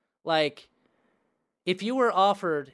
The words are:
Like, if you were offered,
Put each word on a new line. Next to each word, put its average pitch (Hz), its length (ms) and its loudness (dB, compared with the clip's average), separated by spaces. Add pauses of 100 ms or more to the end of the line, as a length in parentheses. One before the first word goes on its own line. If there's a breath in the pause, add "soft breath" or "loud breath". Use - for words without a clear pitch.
(240)
Like, 156 460 -2 (960)
if 185 180 -4
you 233 120 -4
were 240 160 2
offered, 180 640 0